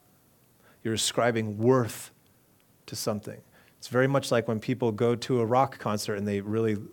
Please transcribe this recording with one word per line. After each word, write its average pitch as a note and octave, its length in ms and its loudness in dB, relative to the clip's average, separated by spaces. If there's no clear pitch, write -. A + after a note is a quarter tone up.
You're A2+ 120 -2
ascribing A2 640 0
worth B2 520 2
to - 100 -12
something. G#2+ 440 -6
It's - 100 -18
very B2+ 180 4
much C#3 240 2
like A#2+ 160 2
when A2 140 -2
people A#2+ 320 0
go A#2+ 240 2
to A#2+ 240 -2
a A2+ 60 0
rock C3 320 2
concert G#2+ 380 -4
and G2+ 120 -4
they G2+ 120 -2
really A2 360 0